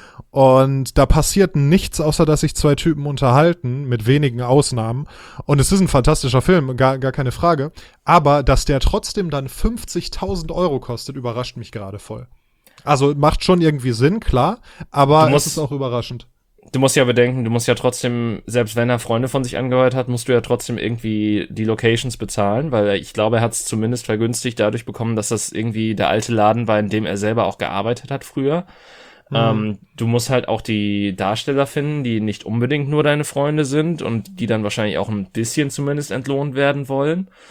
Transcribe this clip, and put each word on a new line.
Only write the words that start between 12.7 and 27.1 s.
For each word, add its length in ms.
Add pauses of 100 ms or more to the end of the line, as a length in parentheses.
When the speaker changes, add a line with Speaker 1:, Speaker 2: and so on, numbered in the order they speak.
Speaker 1:
Also 280
macht 300
schon 160
irgendwie 320
Sinn, 300
klar, 400 (280)
aber 360
Speaker 2:
Du 60
musst 160
Speaker 1:
es 60
ist 60
auch 140
überraschend. 540 (460)
Speaker 2:
Du 60
musst 160
ja 100
bedenken, 380
du 60
musst 180
ja 60
trotzdem, 720
selbst 300
wenn 140
er 100
Freunde 280
von 160
sich 140
angeheuert 380
hat, 120
musst 200
du 40
ja 100
trotzdem 360
irgendwie 720
die 160
Locations 520
bezahlen, 540
weil 260
ich 160
glaube, 240
er 40
hat's 240
zumindest 400
vergünstigt 540
dadurch 260
bekommen, 300
dass 140
das 220
irgendwie 440
der 140
alte 220
Laden 360
war, 120
in 100
dem 180
er 100